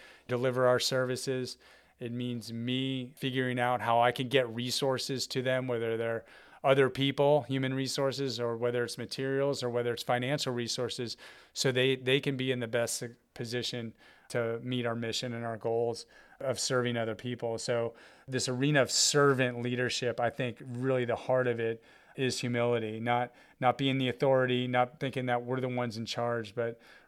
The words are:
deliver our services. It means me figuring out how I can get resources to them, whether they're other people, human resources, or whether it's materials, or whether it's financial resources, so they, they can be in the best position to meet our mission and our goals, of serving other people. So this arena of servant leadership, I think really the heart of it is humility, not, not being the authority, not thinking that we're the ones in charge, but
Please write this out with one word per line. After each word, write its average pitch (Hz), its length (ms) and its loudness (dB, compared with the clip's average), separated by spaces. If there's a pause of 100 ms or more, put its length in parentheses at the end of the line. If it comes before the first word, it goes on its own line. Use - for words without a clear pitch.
(280)
deliver 127 400 2
our 123 120 6
services. 127 800 -2 (420)
It 120 120 -8
means 120 400 -6
me 127 640 -4
figuring 127 420 -2
out 123 220 2
how 117 220 4
I 123 100 6
can 127 160 -2
get 120 260 2
resources 127 760 -2
to 131 140 -4
them, 127 260 0
whether 117 280 -2
they're 113 300 -2 (380)
other 135 260 6
people, 139 540 2
human 131 300 -2
resources, 135 640 -2
or 117 180 -2
whether 120 260 0
it's 117 140 -8
materials, 135 640 -2
or 123 60 -2
whether 120 240 0
it's - 100 -8
financial 127 480 0
resources, 120 640 -4 (380)
so - 180 0
they, 127 240 4
they 131 240 2
can 143 160 -2
be 131 160 0
in 123 80 -2
the 117 80 -4
best 117 360 -2 (300)
position 117 600 -6 (360)
to 117 340 -2
meet 123 220 -2
our 117 100 0
mission 117 380 -4
and 117 120 -6
our 113 120 -4
goals, 117 500 -2 (320)
of 131 200 -2
serving 123 380 0
other 113 180 -2
people. 117 420 -4
So 117 360 -2 (340)
this 131 220 -2
arena 135 320 4
of 117 100 2
servant 131 720 4
leadership, 123 580 -2
I 120 100 2
think 120 320 -4 (160)
really 127 280 0
the 117 100 0
heart 127 320 2
of 117 120 0
it 113 240 -2 (320)
is 127 240 0
humility, 120 600 0
not, 120 320 0 (280)
not 127 180 4
being 135 200 2
the 131 120 2
authority, 127 580 2
not 123 320 2
thinking 127 280 -4
that 123 160 0
we're 123 180 -4
the 127 80 -2
ones 123 280 -4
in 117 80 -6
charge, 117 500 -4
but 117 240 -4 (280)